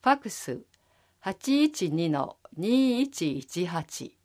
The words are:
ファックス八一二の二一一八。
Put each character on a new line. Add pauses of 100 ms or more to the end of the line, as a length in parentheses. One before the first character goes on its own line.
フ
ァ
ッ
ク
ス (540)
八
一
二
の (180)
二
一
一
八。